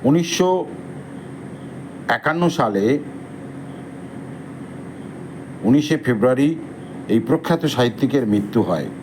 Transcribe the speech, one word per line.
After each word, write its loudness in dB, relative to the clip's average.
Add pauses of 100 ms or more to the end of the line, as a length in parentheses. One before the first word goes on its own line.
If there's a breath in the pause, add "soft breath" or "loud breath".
উনিশশো 4 (1400)
একান্ন 2
সালে 2 (2750)
উনিশে 6
ফেব্রুয়ারি 4 (520)
এই 4
প্রখ্যাত 0
সাহিত্যিকের 2
মৃত্যু 2
হয়। 0 (180)